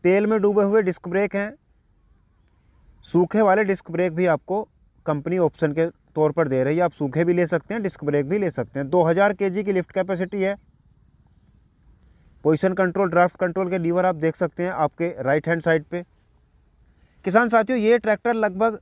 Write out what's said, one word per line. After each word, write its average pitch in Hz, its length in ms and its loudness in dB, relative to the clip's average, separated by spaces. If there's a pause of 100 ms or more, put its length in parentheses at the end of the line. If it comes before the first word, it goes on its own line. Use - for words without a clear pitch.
तेल 196 240 4
में 214 140 2
डूबे 208 220 2
हुए 208 180 2
डिस्क 180 260 -4
ब्रेक 196 280 -2
हैं, 208 200 -6 (1500)
सूखे 180 380 0
वाले 202 220 4
डिस्क 190 280 -4
ब्रेक 170 240 -2
भी 180 100 0
आपको 185 440 -2 (360)
कंपनी 160 320 -2
ऑप्शन 160 340 0
के 160 140 0
तौर 151 460 -2
पर 160 160 0
दे 131 160 0
रही 147 140 0
है, 180 40 0
आप 170 100 0
सूखे 151 340 -2
भी 175 80 2
ले 175 140 2
सकते 170 260 -4
हैं, 226 100 -6
डिस्क 175 200 -8
ब्रेक 143 260 -2
भी 196 80 -2
ले 190 120 -2
सकते 127 300 -8
हैं। 139 100 -6
दो 180 140 4
हज़ार 196 300 2
केजी 196 300 -4
की 196 100 -2
लिफ्ट 180 180 -2
कैपेसिटी 190 520 -4
है। 202 140 -4 (1900)
पोजीशन 160 300 2
कंट्रोल, 185 360 0
ड्राफ्ट 175 280 2
कंट्रोल 180 320 -2
के 190 80 -4
लीवर 175 280 0
आप 180 100 0
देख 156 200 -2
सकते 175 280 -4
हैं 185 80 -4
आपके 156 520 -4
राइट 151 240 0
हैंड 165 140 -2
साइड 160 220 0
पे। 175 200 -10 (1200)
किसान 220 260 2
साथियों, 233 300 2
ये 220 180 4
ट्रैक्टर 220 360 -2
लगभग 214 480 -2